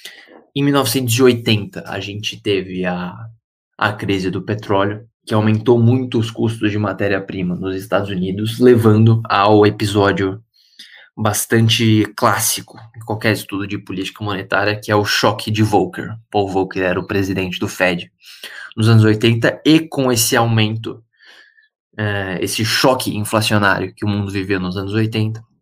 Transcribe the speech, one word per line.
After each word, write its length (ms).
Em 80
mil 100
novecentos 420
e 80
oitenta, 640
a 140
gente 400
teve 440
a, 300
a 160
crise 380
do 120
petróleo, 640
que 80
aumentou 440
muito 400
os 120
custos 400
de 80
matéria-prima 760
nos 220
Estados 320
Unidos, 500
levando 680
ao 380
episódio 760
bastante 880
clássico 600
em 40
qualquer 320
estudo 340
de 100
política 480
monetária, 560
que 100
é 60
o 80
choque 460
de 120
Volcker. 540
Paul 180
Volcker 340
era 160
o 80
presidente 540
do 80
Fed 420
nos 120
anos 160
oitenta, 640
e 140
com 320
esse 240
aumento, 680
eh, 420
esse 240
choque 520
inflacionário 760
que 120
o 40
mundo 220
viveu 300
nos 160
anos 180
oitenta, 480